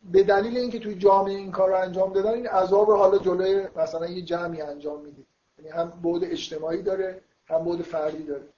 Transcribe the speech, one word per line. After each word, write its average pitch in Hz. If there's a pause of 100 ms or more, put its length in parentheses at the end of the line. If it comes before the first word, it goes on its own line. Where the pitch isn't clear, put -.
به 190
دلیل 202
اینکه 247
توی 214
جامعه 196
این 196
کار 190
رو 190
انجام 185
دادن، 196
این 247
عذاب 196
رو 208
حالا 196
جلوی 190
مثلاً 160
یه 180
جمعی 170
انجام 147
می‌دید. 147 (300)
یعنی 156
هم 170 (140)
بعد 170
اجتماعی 165
داره، 185 (240)
هم 165
بعد 170
فردی 156
داره. 147 (100)